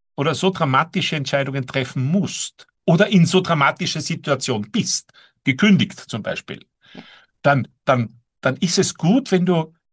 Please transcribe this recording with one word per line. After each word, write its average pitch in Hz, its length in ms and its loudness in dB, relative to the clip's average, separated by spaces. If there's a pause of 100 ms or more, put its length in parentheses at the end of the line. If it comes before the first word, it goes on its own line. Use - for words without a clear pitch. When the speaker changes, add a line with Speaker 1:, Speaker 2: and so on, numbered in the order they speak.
(160)
Speaker 1:
oder 143 180 -2
so 185 160 0
dramatische 165 680 0
Entscheidungen 135 500 -4
treffen 127 380 -4
musst - 640 -4 (180)
oder 175 240 4
in 175 180 6
so 185 140 2
dramatischer 160 600 -2
Situation 131 720 -4
bist, - 400 -4 (340)
gekündigt 165 540 2
zum - 240 -10
Beispiel, - 440 -10 (260)
Speaker 2:
Ja. - 100 -18 (400)
Speaker 1:
dann, 143 260 2 (180)
dann, 123 340 0 (220)
dann 131 160 0
ist 180 200 0
es - 160 0
gut, 233 380 0
wenn 185 140 2
du 165 260 0 (200)